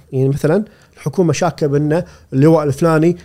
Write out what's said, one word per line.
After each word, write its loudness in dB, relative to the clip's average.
يعني، -2
مثلًا، -2
الحكومة -2
شاكة -2
بأن 0
اللواء 4
الفلاني 0